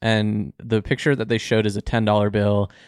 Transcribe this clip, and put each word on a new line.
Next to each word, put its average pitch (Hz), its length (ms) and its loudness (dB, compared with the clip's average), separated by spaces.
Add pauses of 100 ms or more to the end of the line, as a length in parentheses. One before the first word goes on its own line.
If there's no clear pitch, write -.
and 107 560 0
the 113 240 -2
picture 139 340 0
that 113 140 -6
they 117 80 0
showed 110 300 0
is 101 100 -2
a 104 40 -4
ten 113 240 -2
dollar 104 260 2
bill, 101 400 2 (160)